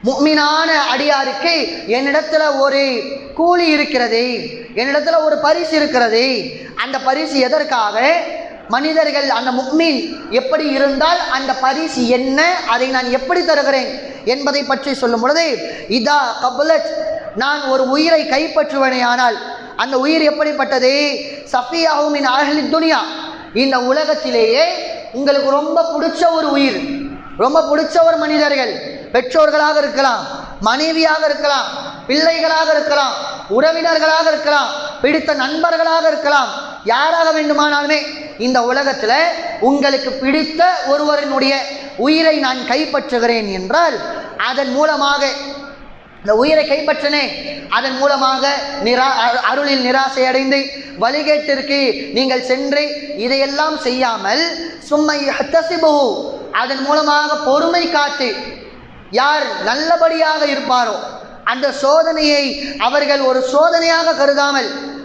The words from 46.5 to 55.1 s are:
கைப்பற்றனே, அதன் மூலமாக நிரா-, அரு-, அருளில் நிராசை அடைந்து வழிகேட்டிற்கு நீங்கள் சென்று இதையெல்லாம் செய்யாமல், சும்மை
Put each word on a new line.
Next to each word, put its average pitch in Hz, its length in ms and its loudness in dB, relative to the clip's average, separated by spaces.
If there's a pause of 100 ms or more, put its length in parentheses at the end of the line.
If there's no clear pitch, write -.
கைப்பற்றனே, 294 580 0 (460)
அதன் 254 260 0
மூலமாக 262 480 2 (400)
நிரா-, 254 380 2
அரு-, 240 280 0
அருளில் 269 360 0
நிராசை 262 400 2
அடைந்து 269 340 2 (400)
வழிகேட்டிற்கு 277 800 0 (320)
நீங்கள் 254 380 0
சென்று 285 320 0 (340)
இதையெல்லாம் 277 600 0
செய்யாமல், 247 680 0 (440)
சும்மை 302 300 2 (100)